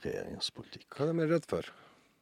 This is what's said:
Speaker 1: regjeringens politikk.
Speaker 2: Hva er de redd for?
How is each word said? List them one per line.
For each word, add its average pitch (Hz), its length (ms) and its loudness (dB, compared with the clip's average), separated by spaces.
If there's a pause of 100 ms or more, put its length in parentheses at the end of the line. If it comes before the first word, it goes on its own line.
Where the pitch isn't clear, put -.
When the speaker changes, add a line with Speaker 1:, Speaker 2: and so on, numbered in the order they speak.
Speaker 1:
regjeringens - 540 -4
politikk. - 400 -16
Speaker 2:
Hva 143 100 2
er 165 80 2
de 160 140 4
redd 165 180 4
for? 82 220 0 (520)